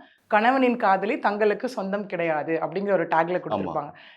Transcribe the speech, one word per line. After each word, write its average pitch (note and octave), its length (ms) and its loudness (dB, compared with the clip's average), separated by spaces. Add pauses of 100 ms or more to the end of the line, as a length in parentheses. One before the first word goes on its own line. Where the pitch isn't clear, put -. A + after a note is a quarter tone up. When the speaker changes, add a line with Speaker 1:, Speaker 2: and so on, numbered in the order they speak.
(280)
Speaker 1:
"கணவனின் B3 500 4
காதலி G3+ 420 2
தங்களுக்கு G#3 500 0
சொந்தம் G3 360 -4
கிடையாது" E3 480 -2
அப்படிங்கிற D#3+ 380 -2
ஒரு E3+ 160 2
டேக்ல E3+ 320 2
Speaker 2:
ஆமா. - 80 -14
Speaker 1:
கொடுத்திருப்பாங்க. D#3 440 -4 (260)